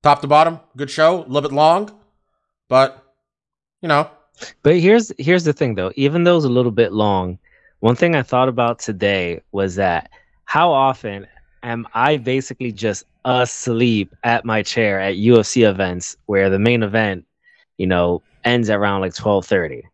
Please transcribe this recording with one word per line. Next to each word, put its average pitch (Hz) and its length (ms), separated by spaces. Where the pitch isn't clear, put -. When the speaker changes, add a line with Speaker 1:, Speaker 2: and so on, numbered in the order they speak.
Speaker 1:
Top 143 180
to 151 60
bottom, 156 340
good 139 140
show. 165 300
A 139 60
little 135 160
bit 143 100
long, 165 380
but, - 460
you 170 80
know. 147 220
Speaker 2:
But 165 180
here's, 214 380
here's 170 260
the 151 80
thing, 123 220
though. 92 220
Even 147 280
though 175 80
it 175 40
was 156 80
a 135 60
little 120 200
bit 101 220
long, 95 460
one 117 160
thing 170 180
I 139 80
thought 127 260
about 120 300
today 95 600
was 98 240
that 90 340
how 165 280
often 123 540
am 117 300
I 139 240
basically 127 560
just 101 320
asleep 120 920
at 117 200
my 110 180
chair 101 380
at 98 160
U 113 240
F 104 60
C 123 180
events 92 520
where 98 240
the 95 80
main 117 240
event, 101 440
you 98 80
know, 87 360
ends 120 260
around, 101 320
like, 92 120
twelve 101 320
thirty. 85 360